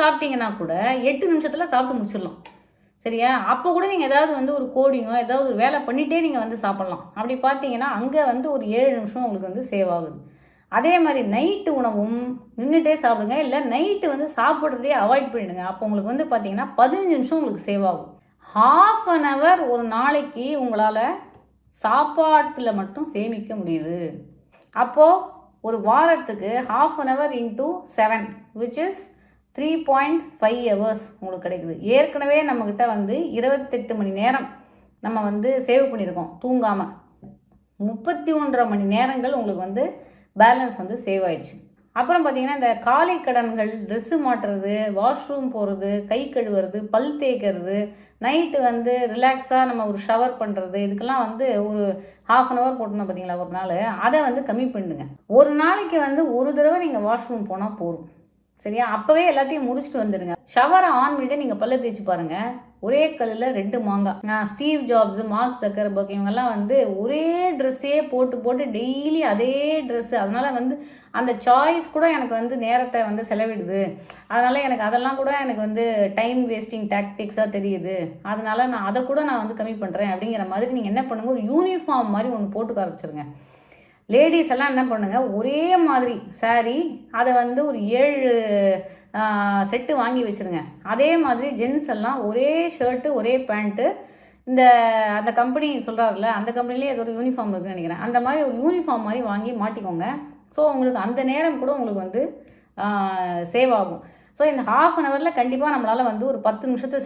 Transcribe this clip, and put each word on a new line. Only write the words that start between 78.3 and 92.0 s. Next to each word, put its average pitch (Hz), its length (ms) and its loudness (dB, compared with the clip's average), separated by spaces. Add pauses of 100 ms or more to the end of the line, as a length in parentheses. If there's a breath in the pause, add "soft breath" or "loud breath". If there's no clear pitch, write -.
அதனால 220 400 0
நான் 202 180 -4
அதை 247 200 0
கூட 285 180 0
நான் 226 140 -2
வந்து 214 180 -6
கம்மி 220 220 -6
பண்றேன் 190 320 -4
அப்படிங்கிற 202 400 -4
மாதிரி 247 240 -2
நீங்க 202 140 -4
என்ன 254 160 0
பண்ணுங்க, 233 280 -4
ஒரு 214 160 -4
யூனிஃபார்ம் 311 640 0
மாதிரி 240 200 -2
ஒண்ணு 202 200 -4
போட்டுக்க 214 280 -4
ஆரம்பிச்சிருங்க. 151 420 -10 (880 soft breath)
லேடீஸ் 311 400 4
எல்லாம் 277 180 0
என்ன 262 160 2
பண்ணுங்க, 214 300 0 (180)
ஒரே 269 240 -2 (240)
மாதிரி 254 320 2 (240)
சாரி, 233 380 2 (400)
அதை 247 120 2 (120)
வந்து 247 260 0
ஒரு 254 100 -4 (220)
ஏழு, 269 320 4 (840 loud breath)
ஆ, 214 40 0 (480)
செட்டு 247 300 -2
வாங்கி 247 260 0
வச்சிருங்க. 190 340 -4 (320)
அதே 269 160 4 (160)
மாதிரி 254 240 0 (120)
ஜென்ஸ் 285 340 0
எல்லாம் 233 240 -2 (100)